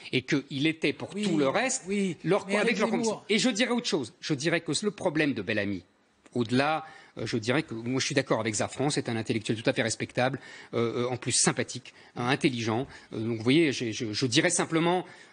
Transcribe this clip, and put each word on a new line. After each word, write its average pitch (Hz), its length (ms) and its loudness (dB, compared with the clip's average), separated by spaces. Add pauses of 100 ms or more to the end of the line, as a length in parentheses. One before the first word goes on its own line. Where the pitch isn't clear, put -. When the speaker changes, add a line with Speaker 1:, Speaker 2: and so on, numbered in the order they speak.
(120)
Speaker 1:
et 131 100 2
qu'il 139 440 0
était 156 280 0
pour 120 200 -10
Speaker 2:
Oui, 208 80 -4
Speaker 1:
tout 180 160 2
le 135 100 4
reste, 226 380 0
Speaker 2:
oui, 196 380 0
Speaker 1:
leur, 185 220 2
Speaker 2:
mais 202 100 0
Speaker 1:
avec 208 140 2
Speaker 2:
Éric 196 100 0
Speaker 1:
leur 208 100 2
Speaker 2:
Zemmour. 233 160 0
Speaker 1:
conviction. 202 280 -2
Et 220 40 6
je 185 120 2
dirais 220 200 2
autre 240 180 -2
chose, 147 320 -2
je - 140 -4
dirais 156 260 0
que 160 120 -4 (100)
le 208 80 0
problème 151 440 0
de 104 80 -4
Bellamy, 101 420 -2 (480)
au-delà, 131 540 0 (320)
euh, 117 80 -6
je 123 100 -2
dirais 123 280 2
que - 100 -12
moi 120 260 -2
je - 60 0
suis 147 80 -2
d'accord 131 260 2
avec 110 140 -2
Zafran, 117 340 -2
c'est 143 220 -2
un 113 60 0
intellectuel 113 440 -2
tout - 80 -2
à 127 60 4
fait 131 80 0
respectable, 123 560 0 (340)
euh, 117 320 0
euh, 123 60 -2
en 123 80 -4
plus 120 140 -4
sympathique, - 600 0 (240)
hein, 123 120 -2
intelligent. 123 580 0 (260)
Euh, 117 60 -6
donc 113 200 -2
vous 107 60 -6
voyez, 143 280 6
j'ai, 113 200 -4
je, 107 220 -6
je 135 120 0
dirais 151 240 4
simplement, 170 540 2 (280)